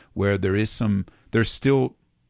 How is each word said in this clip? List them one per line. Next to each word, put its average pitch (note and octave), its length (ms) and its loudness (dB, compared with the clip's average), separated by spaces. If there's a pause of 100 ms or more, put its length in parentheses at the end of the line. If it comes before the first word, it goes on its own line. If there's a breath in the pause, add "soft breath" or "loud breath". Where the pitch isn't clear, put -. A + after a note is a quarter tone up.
(140)
where G2+ 240 0
there F#2+ 180 0
is G#2+ 140 0
some, G2+ 380 -2 (240 soft breath)
there's A2+ 180 2
still C3+ 460 0 (340)